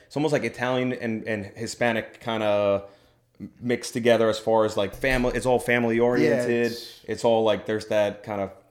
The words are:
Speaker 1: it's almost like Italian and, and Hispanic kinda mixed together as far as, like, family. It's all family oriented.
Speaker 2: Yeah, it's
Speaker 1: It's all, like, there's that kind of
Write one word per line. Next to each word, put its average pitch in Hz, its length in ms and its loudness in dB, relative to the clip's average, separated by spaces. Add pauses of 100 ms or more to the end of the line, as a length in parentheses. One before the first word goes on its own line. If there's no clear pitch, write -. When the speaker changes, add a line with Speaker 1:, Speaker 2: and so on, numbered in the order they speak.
Speaker 1:
it's - 80 -12
almost 151 160 0
like 139 120 0
Italian 127 480 -2
and, 113 360 -6
and 104 180 -4
Hispanic 113 720 -4
kinda 104 640 2 (800)
mixed 120 320 -4
together 113 360 4
as 107 100 0
far 113 260 4
as, 107 120 -2
like, 101 180 -2
family. 123 400 0
It's 120 120 -4
all 123 120 4
family 117 400 2
oriented. 120 520 2
Speaker 2:
Yeah, 120 160 2
it's - 380 -10
Speaker 1:
It's 107 200 -6
all, 113 180 4
like, 104 240 0
there's 107 200 -4
that 104 360 0
kind 104 200 -6
of 95 80 -6 (200)